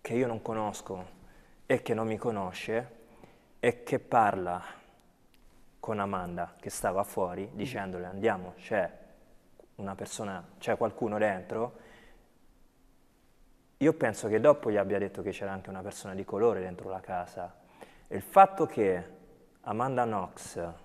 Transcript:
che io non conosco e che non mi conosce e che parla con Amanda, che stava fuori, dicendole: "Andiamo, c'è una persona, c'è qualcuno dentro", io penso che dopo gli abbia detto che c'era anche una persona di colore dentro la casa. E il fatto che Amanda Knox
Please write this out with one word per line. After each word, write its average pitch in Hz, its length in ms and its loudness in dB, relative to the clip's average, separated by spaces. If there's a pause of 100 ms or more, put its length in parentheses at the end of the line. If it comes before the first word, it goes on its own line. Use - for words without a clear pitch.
che - 140 -6
io 127 120 2
non 113 160 -4
conosco 104 640 -4 (600)
e 127 160 2
che 117 120 0
non 113 140 0
mi 110 80 -2
conosce 110 720 -4 (720)
e 117 240 0
che - 160 0
parla 95 600 2 (1160)
con 104 220 -4
Amanda, 90 580 -4
che - 100 -12
stava 101 360 0
fuori, 95 480 -4
dicendole: 95 540 -6
"Andiamo, 95 500 -2
c'è 95 340 -2 (840)
una 98 180 -8
persona, 98 500 -8 (140)
c'è 113 180 0
qualcuno 110 420 -2
dentro", 104 560 0 (2000)
io 151 140 6
penso 117 360 0
che 110 120 6
dopo 117 300 6
gli 104 60 4
abbia 101 220 2
detto 98 240 -4
che 95 80 -2
c'era 98 220 -6
anche 95 160 -10
una 95 140 -8
persona 98 320 -10
di 98 100 -6
colore 104 360 4
dentro 92 280 -8
la 95 120 -6
casa. 90 540 -8 (540)
E - 80 -6
il 98 60 -4
fatto 190 440 8
che 92 380 2 (580)
Amanda 123 420 0
Knox 92 680 -6 (120)